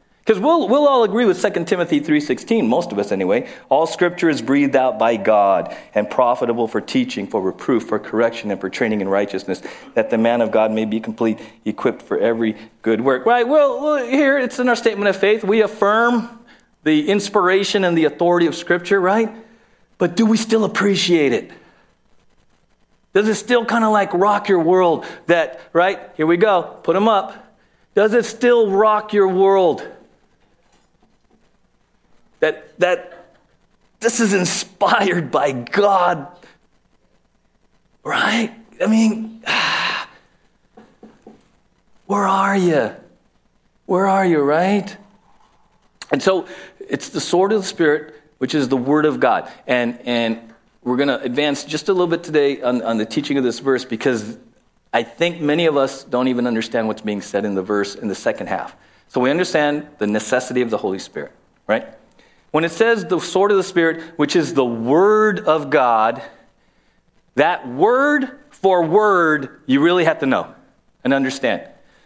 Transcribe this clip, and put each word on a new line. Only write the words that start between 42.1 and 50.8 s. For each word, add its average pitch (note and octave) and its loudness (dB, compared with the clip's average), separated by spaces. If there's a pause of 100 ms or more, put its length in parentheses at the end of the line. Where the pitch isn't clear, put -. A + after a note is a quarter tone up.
are F#3+ 0
you? D#3+ 2 (880)
Where F#3+ 0
are F#3+ 2
you, E3+ 2
right? F3 0 (1120)
And D3 0
so F#3+ 2 (320)
it's - -8
the D#3 -6
sword F#3+ 0
of G#3+ 0
the F#3 -8
Spirit, D3+ -2 (260)
which C3 -4
is C3+ 0
the C3+ 0
Word C#3+ 0
of C3+ -2
God. A2 0 (200)
And, A#2+ -2
and A#2 -4 (300)